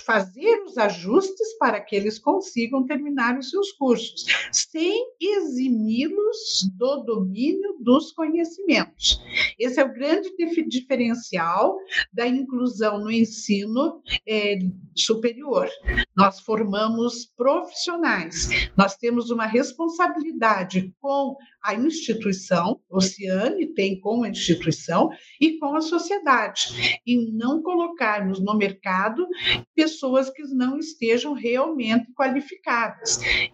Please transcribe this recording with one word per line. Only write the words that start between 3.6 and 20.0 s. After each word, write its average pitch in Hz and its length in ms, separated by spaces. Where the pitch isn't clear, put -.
cursos, - 520
sem 381 500
eximi-los 285 1600
do 262 260
domínio 233 760
dos 254 320
conhecimentos. 330 1080
Esse 254 220
é - 20
o 240 100
grande 320 440
dif-, 330 280
diferencial 233 1120
da 233 120
inclusão 247 720
no 214 120
ensino, 226 880
é, 208 300
superior. 233 720
Nós 196 240
formamos 220 840
profissionais, 269 1400
nós 196 180
temos 233 360
uma 226 160
responsabilidade 285 1500